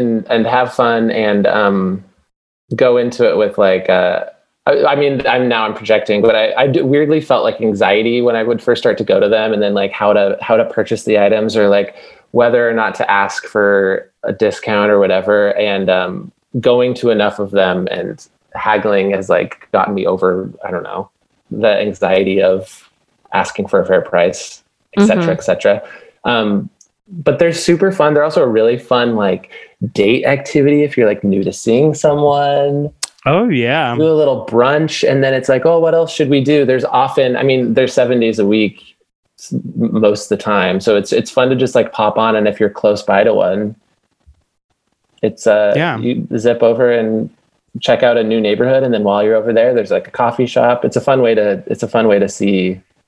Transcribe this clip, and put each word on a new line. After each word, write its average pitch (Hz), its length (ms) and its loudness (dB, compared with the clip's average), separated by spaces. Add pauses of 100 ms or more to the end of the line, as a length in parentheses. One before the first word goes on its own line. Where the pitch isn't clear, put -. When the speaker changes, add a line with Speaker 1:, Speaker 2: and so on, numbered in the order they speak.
Speaker 1:
and, 113 280 -2
and 113 180 0
have 123 260 -2
fun 117 380 0
and, 104 360 0
um, 98 560 0 (720)
go 123 200 2
into 120 340 0
it - 60 0
with, 104 220 0
like, 95 320 2
uh, 90 340 0 (420)
I, 143 200 2
I 143 100 2
mean, 139 320 0
I'm, 123 220 0
now 113 160 0
I'm 107 80 -4
projecting, 104 480 0
but 113 120 4
I, 110 200 0
I 135 140 0
do, 139 180 0
weirdly 147 340 2
felt, 139 240 0
like, 110 160 -2
anxiety 110 640 0
when 120 160 0
I 113 60 -2
would 117 200 -2
first 120 180 0
start 110 180 0
to 113 40 -4
go 98 160 2
to 104 80 2
them, 110 240 0
and 104 100 -2
then, 101 120 0
like, 98 180 -2
how 104 220 0
to, 101 260 0
how - 160 0
to 110 80 4
purchase 107 400 -4
the 107 160 0
items 107 380 0
or, 104 100 4
like, 101 260 0 (380)
whether 120 380 2
or - 40 0
not 110 220 -2
to - 160 -4
ask 101 340 -2
for 98 640 0 (140)
a 110 80 -4
discount 104 580 0
or 104 100 4
whatever. 101 580 2
And, 98 320 -2
um, 92 420 -2 (300)
going 123 320 2
to 120 160 -2
enough 104 280 0
of 98 140 -6
them 92 400 0
and 98 340 -10 (300)
haggling 101 560 0
has, 95 160 -4
like, - 460 -2
gotten 101 200 0
me 95 120 -4
over, 92 440 -2 (140)
I 95 80 -10
don't 90 120 -8
know, 95 260 -12 (400)
the 107 320 0
anxiety 95 600 0
of 95 480 -2 (440)
asking 95 340 -4
for 95 140 2
a 90 40 -6
fair 92 160 2
price, - 600 -2 (320)
et 202 100 2
cetera, 185 180 2
Speaker 2:
Mm-hmm. 170 80 0
Speaker 1:
et 180 120 -6
cetera. 101 400 0 (400)
Um, 110 460 -2 (440)
but 147 260 -2
they're 170 120 4
super 170 400 0
fun. 151 220 0
They're 147 100 2
also 156 180 0
a 139 60 2
really 113 320 2
fun, 120 380 0
like, 95 320 -2 (420)
date 107 320 0
activity 143 600 0
if 143 120 -4
you're, 120 120 2
like, 104 180 -2
new 98 180 0
to 92 80 -4
seeing 139 420 0
someone. 143 960 0 (360)
Speaker 3:
Oh, 185 240 2
yeah. 127 480 -2
Speaker 1:
Do 151 100 0
a 160 80 2
little 143 300 0
brunch, 143 640 0
and 135 140 2
then 135 120 0
it's 127 160 -2
like, 127 160 0
"Oh, 165 140 4
what 160 140 2
else 165 200 0
should 147 160 -2
we 139 120 2
do?" 143 220 2
There's 127 220 0
often, 131 500 0
I 120 80 -2
mean, 127 300 0
there's 127 180 2
seven 123 300 0
days 113 180 0
a 104 60 0
week 107 500 -2 (420)
s-, - 140 -20
m-, 131 100 -6 (380)
most 104 320 0
of 104 60 0
the - 40 -14
time. 95 380 -2
So 104 160 2
it's, 101 160 -2
it's - 180 -2
fun 127 200 0
to 135 80 0
just, 127 180 -2
like, 117 160 0
pop 104 260 -2
on, 110 200 2
and 107 100 0
if 104 140 -4
you're 104 80 2
close 104 340 -2
by 101 220 2
to 110 80 4
one, 104 420 -2 (1500)
it's, - 240 -4
uh, 104 300 4
Speaker 3:
Yeah. 151 220 -2
Speaker 1:
you 120 280 -4 (120)
zip 117 260 0
over 117 300 2
and 110 360 -2 (520)
check - 220 2
out 120 140 4
a 113 60 0
new 110 160 0
neighborhood, 120 440 0
and 123 100 0
then 104 100 -2
while 101 180 2
you're 110 140 2
over 110 160 0
there, 113 220 2
there's, 110 180 -2
like, 95 160 -2
a - 40 -20
coffee 117 340 -2
shop. 123 400 0
It's 127 100 -4
a 135 60 0
fun 131 200 2
way 113 140 2
to, 104 320 0
it's - 160 -6
a 110 60 -6
fun 113 180 0
way 101 120 4
to 98 100 0
see 92 500 -2 (280)